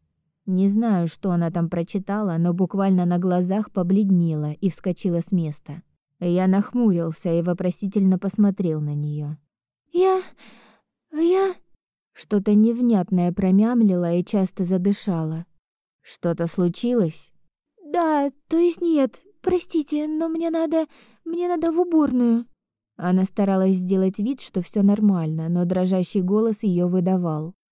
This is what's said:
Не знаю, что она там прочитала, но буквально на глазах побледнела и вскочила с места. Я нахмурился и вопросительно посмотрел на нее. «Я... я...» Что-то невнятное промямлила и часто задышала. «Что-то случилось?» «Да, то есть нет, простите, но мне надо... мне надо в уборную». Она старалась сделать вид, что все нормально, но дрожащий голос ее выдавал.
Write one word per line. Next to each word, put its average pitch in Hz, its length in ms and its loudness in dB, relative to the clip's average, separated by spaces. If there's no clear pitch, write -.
Не 185 220 2
знаю, 202 400 2
что 185 240 -4
она 170 180 0
там 170 180 -2
прочитала, 190 720 -4
но 175 140 2
буквально 185 540 0
на 175 120 0
глазах 180 540 -2
побледнела 175 800 0
и 190 180 -4
вскочила 170 500 -4
с - 120 -8
места. 160 500 -6
Я 180 260 0
нахмурился 190 840 0
и 170 100 2
вопросительно 185 760 0
посмотрел 190 640 0
на 147 140 -4
нее. 147 420 -6
«Я... 370 300 2
я...» 359 420 2
Что-то 208 420 0
невнятное 214 800 2
промямлила 190 800 2
и 175 100 0
часто 190 400 -2
задышала. 175 800 -2
«Что-то 170 440 -4
случилось?» 180 840 -2
«Да, 302 460 0
то 320 100 0
есть 339 220 2
нет, 311 420 0
простите, 311 640 -2
но 311 220 -2
мне 330 220 -2
надо... 320 360 0
мне 339 240 -4
надо 330 240 0
в 330 80 0
уборную». 254 640 2
Она 185 280 0
старалась 190 520 2
сделать 190 440 0
вид, 262 200 -4
что - 220 -6
все 202 200 -2
нормально, 180 640 2
но 180 160 0
дрожащий 185 560 0
голос 214 420 0
ее 180 240 0
выдавал. 175 680 -2